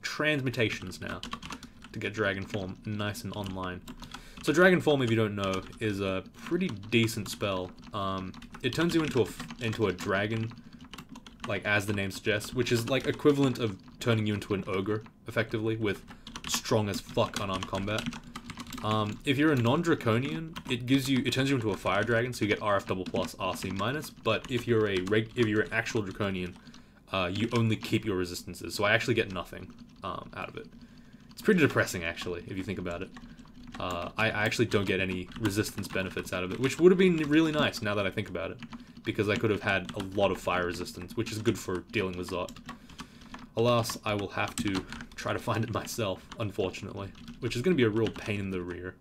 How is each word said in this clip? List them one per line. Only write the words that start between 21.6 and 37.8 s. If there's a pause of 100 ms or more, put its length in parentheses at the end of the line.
a
fire
dragon,
so
you
get
R
F
double
plus,
R
C
minus.
But
if
you're
a
reg-,
if
you're
an
actual
draconian, (560)
uh,
you
only
keep
your
resistances,
so
I
actually
get
nothing, (300)
um,
out
of
it. (640)
It's
pretty
depressing,
actually,
if
you
think
about
it. (720)
Uh,
I,
I
actually
don't
get
any (120)
resistance
benefits
out
of
it,
which
would
have
been
really
nice